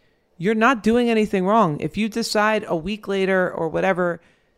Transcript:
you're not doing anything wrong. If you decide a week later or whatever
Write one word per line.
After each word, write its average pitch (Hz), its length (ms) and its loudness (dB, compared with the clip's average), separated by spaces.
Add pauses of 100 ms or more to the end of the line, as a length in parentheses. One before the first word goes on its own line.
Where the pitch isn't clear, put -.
(380)
you're 202 160 0
not 226 300 2
doing 233 260 4
anything 214 340 0
wrong. 190 360 2
If - 160 -6
you 214 120 -2
decide 214 600 -2
a 175 80 -2
week 196 320 -8
later 190 440 0
or 165 160 -4
whatever 170 520 0 (380)